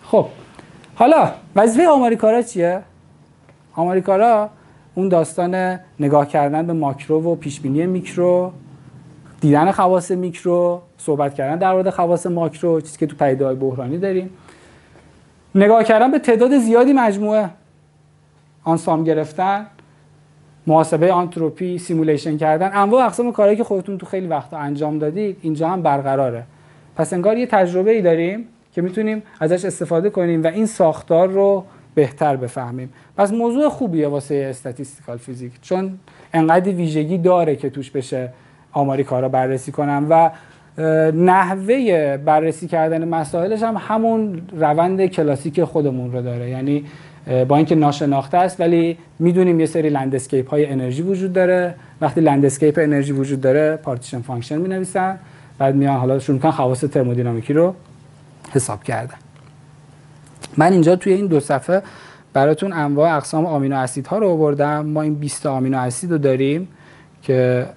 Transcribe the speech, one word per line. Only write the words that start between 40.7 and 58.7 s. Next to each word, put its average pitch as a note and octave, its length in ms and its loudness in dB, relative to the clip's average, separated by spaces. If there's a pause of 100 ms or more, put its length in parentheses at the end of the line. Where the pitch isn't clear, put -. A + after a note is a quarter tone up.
اه، D#3+ 320 2
نحوه F#3 1040 2
بررسی D#3 500 0
کردن D#3+ 400 -2
مسائلش F3 560 -4
هم A3+ 160 -2
همون A3 600 -2 (100)
روند E3+ 540 2
کلاسیک D#3 580 0
خودمون C3 480 -2
رو B2 100 -6
داره، A#2+ 280 -6
یعنی، C#3+ 360 -2 (420)
اه، B2+ 180 2
با C#3 120 4
اینکه D#3+ 180 4
ناشناخته C#3+ 600 0
است F#3 220 0
ولی E3+ 380 2 (220)
می‌دونیم F3 400 4
یه D#3+ 60 2
سری D#3 240 0
لندسکیپ C3+ 600 -2
های D3 160 2
انرژی C3 360 -4
وجود F#3 320 -4
داره. F3+ 420 0 (260)
وقتی D#3 200 0
لندسکیپ D3 600 2
انرژی C#3+ 300 0
وجود C3+ 300 -4
داره، D3+ 420 2
پارتیشن B2 380 -8
فانکشن B2 360 -8
می‌نویسن، F#3 600 -4 (380)
بعد C3+ 180 2
میان C#3 220 2
حالا C3 220 0
شروع C3+ 160 -2
می‌کنن D#3 160 2
خواص B2+ 280 -2
ترمودینامیکی B2 720 -2
رو F3 220 2 (760)
حساب A#2 320 -4